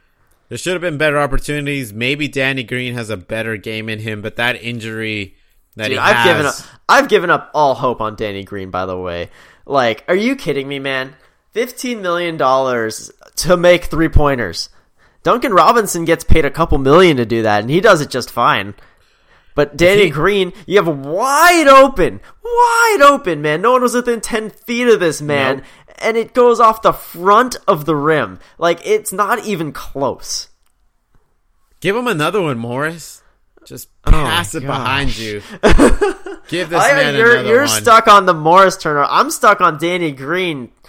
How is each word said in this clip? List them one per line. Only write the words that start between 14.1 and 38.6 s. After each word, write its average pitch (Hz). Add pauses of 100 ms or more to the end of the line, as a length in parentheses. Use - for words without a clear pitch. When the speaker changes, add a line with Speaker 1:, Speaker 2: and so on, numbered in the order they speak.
Speaker 2:
Duncan 233
Robinson 180
gets 160
paid 160
a 135
couple 160
million 151
to 120
do 113
that, 104
and 120
he 170
does 190
it 135
just 123
fine. 120 (840)
But 147
Danny 190
Speaker 1:
He 165
Speaker 2:
Green, 180 (140)
you 180
have 160 (180)
wide 277
open, 220 (220)
wide 466
open, 190
man. 151
No 233
one 254
was 233
within 240
ten 220
feet 240
of 208
this 156
man, 139
Speaker 1:
Nope. - (320)
Speaker 2:
and 220
it 226
goes 240
off 220
the -
front 208 (100)
of 156
the 160
rim. 139 (200)
Like, 170
it's 220
not 202
even 165
close. - (1300)
Speaker 1:
Give 196
him 247
another 180
one, 143
Morris. 139 (440)
Just - (180)
Speaker 2:
Oh -
Speaker 1:
pass 160
Speaker 2:
my 160
Speaker 1:
it 131
behind 135
Speaker 2:
gosh. 110
Speaker 1:
you. 104 (200)
Speaker 2:
<laughs> - (840)
Speaker 1:
Give 165
this 175
Speaker 2:
I, 240
Speaker 1:
man 202
Speaker 2:
you're, 233
Speaker 1:
another 233
Speaker 2:
you're 233
Speaker 1:
one. 285
Speaker 2:
stuck 220
on 196
the 180
Morris 180